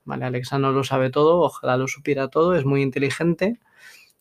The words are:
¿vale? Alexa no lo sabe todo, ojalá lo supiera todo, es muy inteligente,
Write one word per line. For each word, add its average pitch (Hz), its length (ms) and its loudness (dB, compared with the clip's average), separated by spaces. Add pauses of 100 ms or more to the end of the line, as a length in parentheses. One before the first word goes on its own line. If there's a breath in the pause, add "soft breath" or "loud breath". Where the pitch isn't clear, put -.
¿vale? 135 180 -6
Alexa 127 340 -4
no 139 140 0
lo 135 140 0
sabe 131 240 0
todo, 156 320 4
ojalá 131 340 0
lo 131 140 -2
supiera 135 400 -4
todo, 170 260 2
es 151 80 0
muy 139 180 2
inteligente, 160 800 -2 (600 loud breath)